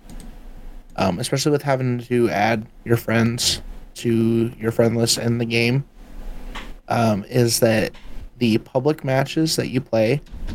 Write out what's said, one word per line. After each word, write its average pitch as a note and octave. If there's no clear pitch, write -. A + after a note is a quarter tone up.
um, F#2
especially C#3
with C#3+
having C3
to A#2+
add G#2+
your A#2
friends A2+
to A2+
your A2+
friend A#2
list A#2
in A#2+
the A#2+
game, A#2
um, A2
is A#2+
that A2
the A2+
public C3+
matches C#3+
that -
you B2+
play, A2+